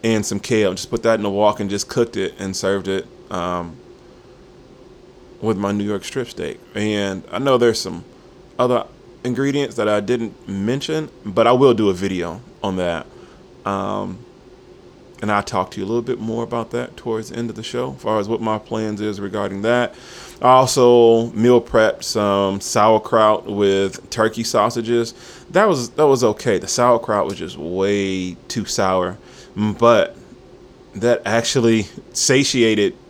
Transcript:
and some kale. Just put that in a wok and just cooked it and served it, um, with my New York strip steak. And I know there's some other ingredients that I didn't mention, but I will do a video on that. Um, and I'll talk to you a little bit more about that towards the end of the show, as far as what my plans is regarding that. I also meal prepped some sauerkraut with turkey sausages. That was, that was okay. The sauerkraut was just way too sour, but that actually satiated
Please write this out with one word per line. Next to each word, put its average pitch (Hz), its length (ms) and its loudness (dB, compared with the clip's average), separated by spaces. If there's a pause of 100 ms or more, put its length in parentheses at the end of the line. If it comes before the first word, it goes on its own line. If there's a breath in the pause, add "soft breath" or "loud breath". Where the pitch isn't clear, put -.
and 110 220 0
some 101 160 -6
kale. 107 320 2
Just - 160 -10
put 117 140 -6
that 113 180 2
in 104 60 -4
a 101 40 -2
wok 104 300 2
and 101 80 -4
just 98 200 -6
cooked 117 280 -2
it 92 220 -4
and 95 180 -8
served 98 320 -2
it, 98 180 -4 (240)
um, 87 460 -6 (1600)
with 107 180 -2
my 101 140 -2
New 104 120 -2
York 101 200 -4
strip 123 240 -6
steak. - 320 -10 (140)
And 104 560 -2
I 87 80 -6
know 131 200 2
there's 113 220 4
some 85 240 -10 (540)
other 123 280 0 (380)
ingredients 131 520 -2
that 107 120 0
I 104 120 2
didn't 113 480 -4
mention, 135 640 -4 (140)
but 107 220 2
I 120 60 6
will 131 220 6
do 107 140 2
a 95 60 2
video 87 460 -6 (220)
on 98 140 -4
that. 87 300 -4 (580 loud breath)
Um, 98 540 -6 (1000)
and 104 100 -4
I'll 104 120 0
talk 95 300 -4
to 101 80 -10
you 95 60 -6
a - 0 -
little 113 160 -2
bit 123 160 -6
more 113 240 -6
about 117 300 -6
that 120 240 -8
towards 110 340 -8
the - 60 -12
end 117 120 -6
of 107 60 -10
the 104 80 -12
show, 123 300 -6
as 131 100 -18
far 110 160 0
as 101 100 -4
what 113 120 -2
my 110 180 -2
plans 107 420 -6
is 104 200 -4
regarding 101 420 -6
that. 120 320 0 (460 loud breath)
I 127 80 2
also 120 840 6
meal 120 300 4
prepped - 420 0
some 98 580 0
sauerkraut 107 840 2
with 98 640 0
turkey 110 320 -2
sausages. 117 720 0 (360 loud breath)
That 196 160 4
was, 131 240 0
that 151 160 2
was 131 180 4
okay. 107 340 0
The - 80 -6
sauerkraut 110 600 2
was 95 120 -8
just 87 180 -10
way 95 800 -2 (120)
too 104 160 -6
sour, 92 520 -2 (380 loud breath)
but 107 600 2 (800)
that 117 280 0
actually 113 600 2 (260)
satiated 113 840 2 (140)